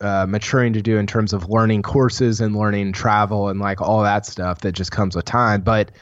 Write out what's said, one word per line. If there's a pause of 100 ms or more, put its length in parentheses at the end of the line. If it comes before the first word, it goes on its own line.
uh,
maturing
to
do
in
terms
of
learning
courses
and
learning
travel
and,
like,
all
that
stuff
that
just
comes
with
time.
But, (120)